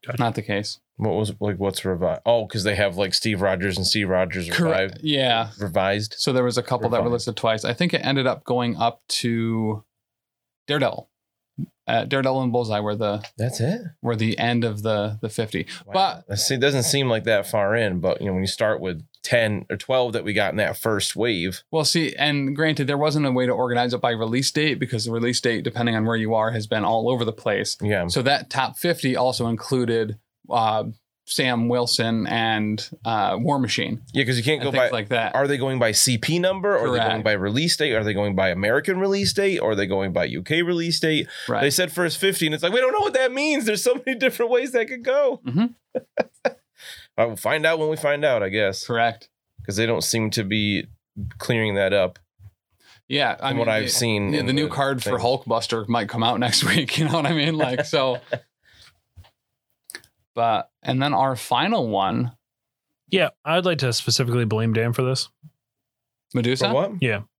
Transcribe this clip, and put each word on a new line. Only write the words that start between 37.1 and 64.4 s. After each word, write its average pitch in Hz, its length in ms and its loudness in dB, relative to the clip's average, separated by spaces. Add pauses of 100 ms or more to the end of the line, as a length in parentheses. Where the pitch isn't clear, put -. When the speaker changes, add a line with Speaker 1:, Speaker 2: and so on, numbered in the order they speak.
Speaker 2:
Correct. 104 120 -2
Speaker 3:
by 107 80 4
release 107 460 0
date? 151 160 0
Are 110 100 2
they 104 100 0
going 101 220 0
by 95 140 4
American 117 500 2
release 196 320 2
date? 196 280 2
Or 110 120 0
are 107 40 2
they 98 120 0
going 95 240 0
by 85 140 2
U 69 180 -4
K 160 180 0
release 170 380 -2
date? 156 300 0 (180)
Speaker 2:
Right. 113 140 0
Speaker 3:
They 139 80 4
said 165 240 0
first 175 240 0
fifty, 190 280 0
and 151 80 0
it's 156 80 -4
like, 175 120 0
we 247 80 4
don't 262 100 4
know 427 80 0
what 415 140 0
that 262 180 2
means. 277 320 0
There's 214 180 -2
so 254 240 2
many 262 140 -4
<laughs> - 0 -
different 240 320 0
ways 254 220 0
that 226 160 0
could 240 160 -10
go. 269 420 2
Speaker 2:
Mm-hmm. 170 200 2 (280)
Speaker 3:
<laughs> - 540 -6 (680)
I 110 80 4
will 110 120 -4
find 151 280 0
out 160 140 4
when 156 80 0
we 156 80 0
find 147 300 2
out, 120 180 4
I 95 60 0
guess. 98 360 0
Speaker 2:
Correct. 117 440 0 (360)
Speaker 3:
'Cause 98 120 -4
they 113 80 2
don't 110 180 0
seem 110 280 0
to 110 120 -2
be 104 440 0 (500)
clearing 110 380 0
that 98 180 2
up. 92 260 0 (880)
Speaker 2:
Yeah, 131 340 -2
I - 80 -4
Speaker 3:
From - 0 -
Speaker 2:
mean, 123 100 -2
Speaker 3:
what 113 100 2
I've 107 160 2
Speaker 2:
the, - 60 -4
Speaker 3:
seen 104 420 0
Speaker 2:
yeah, - 80 0
Speaker 3:
in - 60 -2
Speaker 2:
the 131 60 0
new 147 140 0
Speaker 3:
the 135 80 -6
Speaker 2:
card 139 260 -2
for 107 100 -2
Speaker 3:
thing. 120 140 0
Speaker 2:
Hulkbuster 120 600 -2
might 117 220 0
come 113 140 -4
out 117 180 2
next 123 220 2
<laughs> - 40 0
week. - 300 2
You 160 80 2
know 147 80 0
what 160 140 2
I 175 60 2
mean? 160 240 0
Like, 131 280 0
so. 131 400 0
Speaker 3:
<laughs> - 40 -20 (2000)
Speaker 2:
But, 117 360 0 (100)
and 131 200 0
then 143 120 0
our 127 220 2
final 151 520 0
one. 107 440 0 (760)
Speaker 1:
Yeah, 180 200 2 (160)
I'd 175 200 0
like 165 140 2
to 127 140 0
specifically 120 520 0